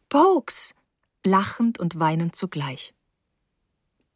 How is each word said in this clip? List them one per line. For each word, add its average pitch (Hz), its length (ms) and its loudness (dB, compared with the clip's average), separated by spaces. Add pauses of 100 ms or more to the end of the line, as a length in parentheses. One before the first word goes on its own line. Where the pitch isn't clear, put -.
Boakes", 320 640 2 (500)
lachend 202 540 0
und 165 200 -4
weinend 165 380 0
zugleich. 143 580 -8 (1200)